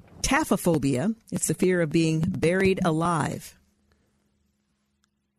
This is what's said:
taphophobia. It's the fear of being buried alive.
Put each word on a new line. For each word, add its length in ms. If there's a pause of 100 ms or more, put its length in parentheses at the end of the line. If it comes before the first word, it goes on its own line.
(240)
taphophobia. 920 (160)
It's 160
the 60
fear 280
of 100
being 300
buried 600
alive. 720 (1800)